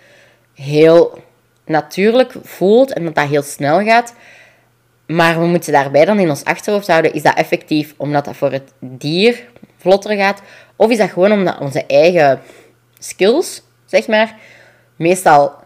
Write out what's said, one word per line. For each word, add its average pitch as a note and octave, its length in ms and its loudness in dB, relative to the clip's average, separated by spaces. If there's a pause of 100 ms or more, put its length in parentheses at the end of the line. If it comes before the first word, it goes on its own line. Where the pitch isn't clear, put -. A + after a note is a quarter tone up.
(540)
heel D#3 640 2 (460)
natuurlijk G3+ 800 -2
voelt A#3 500 0
en E3+ 120 -8
dat D#3+ 100 -8
dat D3 140 -2
heel C#3+ 140 -2
snel D3 420 -2
gaat. A#3 300 0 (920)
Maar E3 340 0
we E3+ 60 0
moeten E3+ 260 -2
daarbij C#3 320 2
dan G#3 140 0
in F#3 100 0
ons C#3+ 160 -6
achterhoofd G#3 420 -4
houden, E3 260 2
is D3+ 100 -8
dat D3 140 0
effectief D#3 600 -4
omdat C#3+ 280 -4
dat - 120 -14
voor C#3 160 -4
het C3+ 260 -10
dier D#3+ 720 -4 (280)
vlotter G3 400 0
gaat? G3 260 -2 (340)
Of A3 140 2
is A#3+ 80 0
dat F#3+ 120 -2
gewoon F#3 220 2
omdat G3 280 -2
onze C#3 260 -6
eigen D3 540 2 (580)
skills, - 640 -2 (220)
zeg - 220 -2
maar, A3 300 -2 (600)
meestal D#3+ 580 2 (120)